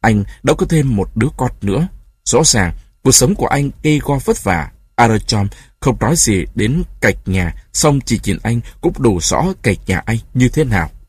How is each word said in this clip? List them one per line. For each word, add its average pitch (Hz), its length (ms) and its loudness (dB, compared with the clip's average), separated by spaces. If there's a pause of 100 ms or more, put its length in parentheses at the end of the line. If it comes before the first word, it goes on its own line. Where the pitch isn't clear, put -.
Anh 107 220 2 (200)
đã 143 100 4
có 170 120 0
thêm 143 300 2
một 95 200 -2
đứa 110 120 0 (100)
con 123 140 -2 (100)
nữa. 101 260 0 (380)
Rõ 127 180 2
ràng, 98 300 2 (300)
cuộc 131 80 4
sống 135 240 4
của - 120 -4
anh 143 220 0 (140)
gây 151 200 2
go 139 220 0
vất 226 180 -2
vả. 87 280 -2 (240)
Artyom 110 520 2 (320)
không 120 200 0
nói 123 160 2
gì 101 300 0 (100)
đến 123 280 0 (180)
cạch 107 140 2 (100)
nhà, 92 300 -2 (180)
song 143 320 2
chỉ 110 180 0
nhìn 101 200 -2
anh 117 180 -2 (200)
cũng 175 160 0
đủ 113 240 2
rõ - 240 0 (160)
cạch 98 160 0 (100)
nhà 92 180 -2
anh 113 120 -2 (160)
như 127 160 4
thế - 140 0
nào. 98 260 0 (200)